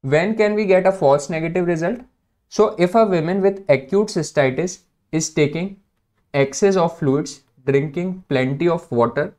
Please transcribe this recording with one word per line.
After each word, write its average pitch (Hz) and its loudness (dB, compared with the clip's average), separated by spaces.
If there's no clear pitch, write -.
When 160 0
can 208 0
we 214 0
get 185 4
a 190 2
false 143 2
negative 170 -2
result? 175 -2
So 214 2
if 180 0
a 226 6
woman 185 0
with 196 0
acute 190 0
cystitis 151 -2
is 160 -2
taking 165 -2
excess 143 0
of 170 0
fluids, 147 -2
drinking 156 -2
plenty 139 0
of 170 -2
water 120 0